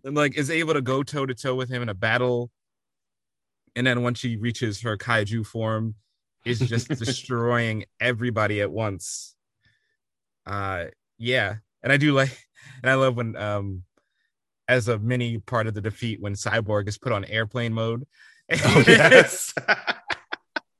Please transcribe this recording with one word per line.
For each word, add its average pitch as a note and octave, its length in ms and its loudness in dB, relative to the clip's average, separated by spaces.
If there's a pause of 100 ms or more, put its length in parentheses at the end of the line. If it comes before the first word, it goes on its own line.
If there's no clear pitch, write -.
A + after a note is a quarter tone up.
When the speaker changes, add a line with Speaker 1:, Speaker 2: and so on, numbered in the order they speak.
Speaker 1:
and, C#3 100 -8
like, D3 220 2
is C#3+ 140 -2
able D#3+ 240 0
to C#3+ 80 0
go C3 200 -2
toe-to-toe C3+ 520 -4
with B2+ 160 -4
him B2 100 -4
in A#2+ 80 -4
a G#2 60 -6
battle. A#2+ 560 0 (1200)
And B2 120 -2
then B2 160 2
once A#2+ 160 -2
she A#2 180 -4
reaches A2 460 -4
her G#2+ 160 -4
kaiju A2 480 -2
form, A2 480 -4 (500)
is A#2+ 160 -2
just A#2 280 -2
Speaker 2:
<laughs> C#3+ 100 -4
Speaker 1:
destroying A#2 880 -2 (120)
everybody A2 640 0
at G2+ 100 0
once. G2 640 -6 (1120)
Uh, F#2+ 400 -6 (320)
yeah. A2+ 380 0 (260)
And C3 100 0
I C#3+ 40 6
do D3 160 2
like, C3+ 260 0 (440)
and B2+ 80 2
I C3+ 40 4
love C3+ 220 2
when, A2+ 200 -6
um, G2+ 460 -6 (840)
as B2 200 2
a A2+ 100 0
mini A#2 400 -2
part A2+ 280 -2
of A2 80 -4
the G#2 60 -6
defeat, G#2+ 400 -6
when G2+ 140 -4
Cyborg G#2 540 -2
is G#2 100 -6
put B2 140 -4
on G2+ 120 -2
airplane A2+ 500 -4
mode. A#2 320 -4 (420)
<laughs> - 140 0
Speaker 2:
Oh, E3+ 240 8
yes. - 720 8
<laughs> - 60 -4 (1160)